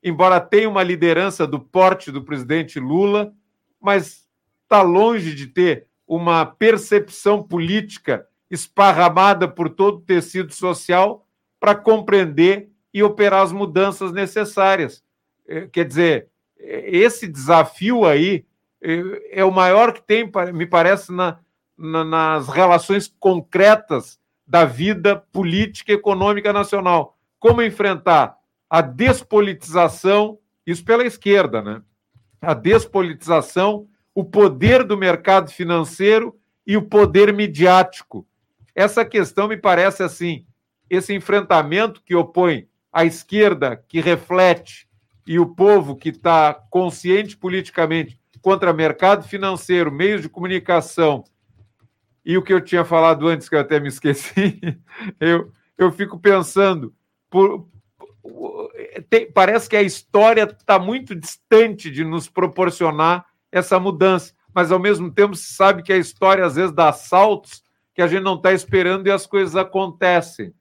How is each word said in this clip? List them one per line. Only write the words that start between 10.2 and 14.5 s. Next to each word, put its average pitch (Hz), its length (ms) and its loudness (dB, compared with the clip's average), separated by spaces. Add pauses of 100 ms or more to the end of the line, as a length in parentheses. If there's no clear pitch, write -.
social 185 760 -2 (320)
pra 208 160 2
compreender 196 920 0 (240)
e 202 100 -2
operar 202 400 2
as 175 100 -2
mudanças 190 600 -4
necessárias. 190 880 -4 (460)